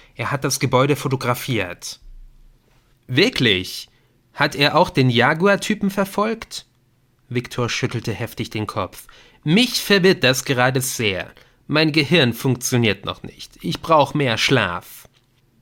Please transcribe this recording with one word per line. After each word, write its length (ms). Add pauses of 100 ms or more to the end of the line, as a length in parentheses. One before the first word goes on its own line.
(160)
Er 140
hat 140
das 160
Gebäude 360
fotografiert. 1040 (1040)
Wirklich? 840 (460)
Hat 220
er 200
auch 140
den 200
Jaguar-Typen 800
verfolgt? 760 (600)
Victor 400
schüttelte 440
heftig 380
den 160
Kopf. 400 (380)
Mich 360
verwirrt 440
das 200
gerade 360
sehr. 500 (380)
Mein 240
Gehirn 400
funktioniert 720
noch 180
nicht. 400
Ich 180
brauch 340
mehr 240
Schlaf. 680 (560)